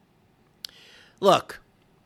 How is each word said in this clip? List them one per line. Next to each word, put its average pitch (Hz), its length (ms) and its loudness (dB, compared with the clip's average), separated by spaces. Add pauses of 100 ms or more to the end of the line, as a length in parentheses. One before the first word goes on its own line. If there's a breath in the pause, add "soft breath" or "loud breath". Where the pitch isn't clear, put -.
(1200 soft breath)
look, 180 400 0 (460)